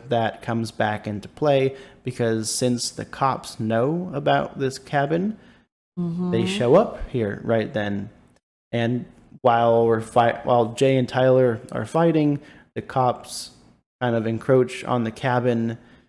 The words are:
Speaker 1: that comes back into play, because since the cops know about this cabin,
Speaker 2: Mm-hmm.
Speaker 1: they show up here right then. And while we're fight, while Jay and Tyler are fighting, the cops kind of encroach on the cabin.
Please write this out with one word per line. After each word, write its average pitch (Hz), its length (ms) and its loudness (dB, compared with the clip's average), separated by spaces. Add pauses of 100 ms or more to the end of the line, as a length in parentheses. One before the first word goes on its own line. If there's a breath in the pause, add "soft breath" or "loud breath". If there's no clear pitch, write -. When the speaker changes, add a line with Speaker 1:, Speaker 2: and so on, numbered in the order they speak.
(100)
Speaker 1:
that 113 320 -2
comes 113 280 -4
back 107 360 -4
into 104 240 -8
play, 135 440 2 (280 loud breath)
because 113 480 -2
since 123 400 -2
the - 160 -10
cops - 520 -4
know 131 540 -2
about 143 460 -2
this 131 200 -4
cabin, 160 600 -2 (600 loud breath)
Speaker 2:
Mm-hmm. 175 340 -4
Speaker 1:
they - 120 2
show 120 300 2
up - 340 2
here 107 340 -4
right 110 300 0
then. 101 380 -4 (600)
And 117 360 -2 (340)
while 117 460 4
we're 113 160 2
fight, 117 420 0
while 117 300 2
Jay 135 240 4
and 123 100 0
Tyler 127 520 2 (120)
are 120 140 -6
fighting, 156 540 2 (340 loud breath)
the - 80 -6
cops - 720 -4 (480)
kind 123 140 0
of 110 120 -2
encroach 123 580 2
on 120 200 0
the 117 80 -2
cabin. 120 680 0 (300 soft breath)